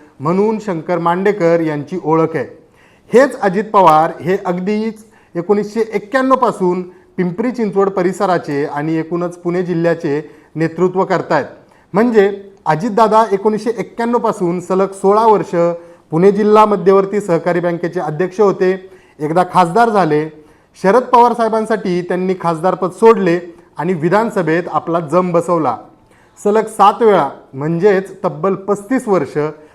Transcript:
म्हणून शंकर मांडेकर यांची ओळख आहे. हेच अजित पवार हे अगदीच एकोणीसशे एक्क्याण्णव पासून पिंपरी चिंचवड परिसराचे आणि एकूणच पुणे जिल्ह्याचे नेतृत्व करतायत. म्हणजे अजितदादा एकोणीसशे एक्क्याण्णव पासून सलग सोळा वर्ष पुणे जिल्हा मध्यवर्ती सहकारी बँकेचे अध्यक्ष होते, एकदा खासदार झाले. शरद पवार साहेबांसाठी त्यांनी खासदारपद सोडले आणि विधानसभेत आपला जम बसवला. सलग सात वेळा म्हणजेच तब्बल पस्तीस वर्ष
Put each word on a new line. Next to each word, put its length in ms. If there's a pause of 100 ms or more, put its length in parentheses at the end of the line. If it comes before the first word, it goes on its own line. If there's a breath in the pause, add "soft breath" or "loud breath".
(200 loud breath)
म्हणून 380
शंकर 400
मांडेकर 640
यांची 440
ओळख 320
आहे. 240 (520 soft breath)
हेच 280
अजित 240
पवार 580
हे 140 (100)
अगदीच 580 (300 soft breath)
एकोणीसशे 580
एक्क्याण्णव 420
पासून 480 (340 loud breath)
पिंपरी 340
चिंचवड 380
परिसराचे 760
आणि 300
एकूणच 440
पुणे 240
जिल्ह्याचे 680 (260 loud breath)
नेतृत्व 480
करतायत. 400 (480 soft breath)
म्हणजे 580 (160)
अजितदादा 680
एकोणीसशे 460
एक्क्याण्णव 400
पासून 420
सलग 320
सोळा 340
वर्ष 280 (560 loud breath)
पुणे 220
जिल्हा 320
मध्यवर्ती 560
सहकारी 400
बँकेचे 400
अध्यक्ष 400
होते, 500 (300 loud breath)
एकदा 220 (100)
खासदार 360
झाले. 400 (540 soft breath)
शरद 200
पवार 300
साहेबांसाठी 680
त्यांनी 380
खासदारपद 500
सोडले 500 (380 loud breath)
आणि 140
विधानसभेत 680 (100)
आपला 280
जम 320
बसवला. 440 (680 soft breath)
सलग 220
सात 360
वेळा 260 (260)
म्हणजेच 680
तब्बल 300
पस्तीस 540
वर्ष 300 (360 loud breath)